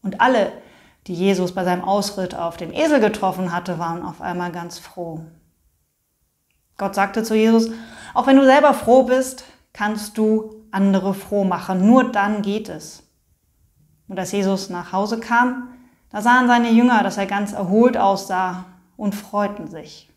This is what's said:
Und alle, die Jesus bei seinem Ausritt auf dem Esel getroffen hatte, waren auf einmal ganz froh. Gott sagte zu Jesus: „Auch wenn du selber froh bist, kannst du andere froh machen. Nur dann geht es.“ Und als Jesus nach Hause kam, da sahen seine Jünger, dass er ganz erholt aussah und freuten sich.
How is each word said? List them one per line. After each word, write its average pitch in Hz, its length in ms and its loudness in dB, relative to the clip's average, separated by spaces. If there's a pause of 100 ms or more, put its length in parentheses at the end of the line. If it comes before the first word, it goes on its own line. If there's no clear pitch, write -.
Und 190 160 -8
alle, 240 320 2 (560)
die 185 60 -8
Jesus 185 400 0
bei 185 100 -4
seinem 180 200 -2
Ausritt 196 500 -4
auf 170 240 -8
dem 165 160 -12
Esel 302 260 2
getroffen 190 540 -2
hatte, 175 240 -6
waren 170 260 -6
auf 175 180 -12
einmal 175 300 -6
ganz 170 280 -14
froh. 165 420 -14 (1600)
Gott 196 180 -6
sagte 202 280 -2
zu 220 120 -2
Jesus: 226 340 4 (440)
„Auch 240 140 0
wenn 269 100 8
du 269 60 8
selber 277 300 6
froh 254 300 4
bist, 254 420 -2 (260)
kannst 214 460 -6
du 220 540 -2
andere 196 420 2
froh 202 300 -4
machen. 190 420 -2
Nur 247 260 6
dann 208 300 -2
geht 202 280 -6
es.“ - 340 -16 (1040)
Und 190 100 -10
als 185 140 -6
Jesus 196 380 -2
nach 175 240 -10
Hause 214 260 -2
kam, 247 500 0 (400)
da 214 120 -10
sahen 247 260 4
seine 233 240 4
Jünger, 233 320 6
dass 190 140 -4
er 196 100 -4
ganz 202 260 -4
erholt 220 440 2
aussah 185 680 -2 (320)
und 202 160 -6
freuten 202 540 -6
sich. - 500 -20